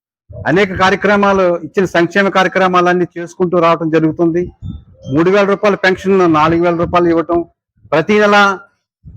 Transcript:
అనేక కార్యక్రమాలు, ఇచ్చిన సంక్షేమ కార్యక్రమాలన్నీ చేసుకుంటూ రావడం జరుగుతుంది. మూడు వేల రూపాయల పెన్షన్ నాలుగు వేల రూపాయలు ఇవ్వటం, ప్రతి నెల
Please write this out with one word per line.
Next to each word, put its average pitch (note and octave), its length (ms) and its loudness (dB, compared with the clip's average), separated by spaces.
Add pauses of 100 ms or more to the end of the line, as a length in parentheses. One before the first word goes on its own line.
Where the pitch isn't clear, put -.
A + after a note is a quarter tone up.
(480)
అనేక F#3 320 0
కార్యక్రమాలు, F#3+ 800 0
ఇచ్చిన E3+ 280 -4
సంక్షేమ F3 440 0
కార్యక్రమాలన్నీ F3+ 760 0 (120)
చేసుకుంటూ F3 420 -4
రావడం E3 300 0
జరుగుతుంది. D#3+ 540 0 (680)
మూడు E3 160 2
వేల G3+ 160 2
రూపాయల G3 300 0
పెన్షన్ F#3 580 0
నాలుగు D#3+ 300 2
వేల F3 120 0
రూపాయలు F3 320 0
ఇవ్వటం, E3 380 0 (460)
ప్రతి D#3+ 280 0
నెల G3+ 400 2 (580)